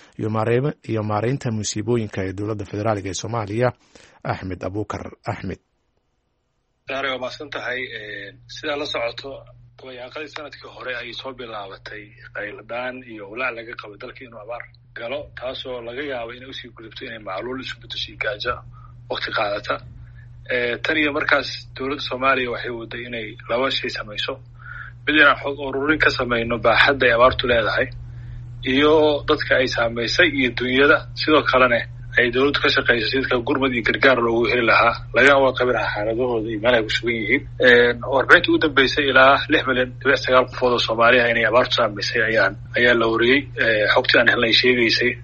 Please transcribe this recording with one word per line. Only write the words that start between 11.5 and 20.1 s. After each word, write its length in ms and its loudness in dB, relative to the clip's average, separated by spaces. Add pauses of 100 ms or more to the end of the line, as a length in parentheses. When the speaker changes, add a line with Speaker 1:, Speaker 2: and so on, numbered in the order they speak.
Speaker 2:
qayladaan 720 -10
iyo 240 -14
walaac 260 -8
laga 220 -14
qabo 200 -16
dalka 260 -16
inuu 180 -18
abaar 240 -12 (320)
galo, 240 -8 (140)
taasoo 500 -10
laga 180 -10
yaabo 300 -8
inay 160 -18
usii 240 -16
gudubto 320 -18
inay 160 -12
macluul 400 -8
isu 160 -10
beddeshay 400 -12
gaajo 380 -6 (540)
waqti 220 -6
qaadata. 440 -4 (760)